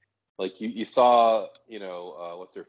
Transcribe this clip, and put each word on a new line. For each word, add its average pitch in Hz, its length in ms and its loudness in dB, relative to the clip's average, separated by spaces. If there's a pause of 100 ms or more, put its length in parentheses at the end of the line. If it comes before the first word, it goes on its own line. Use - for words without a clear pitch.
(380)
like, 95 220 -8
you, 110 100 -8
you 107 160 -8
saw, 117 600 4 (200)
you 110 120 -16
know, 90 400 -12
uh, 87 180 -12
what's 90 180 -18
her 87 140 -14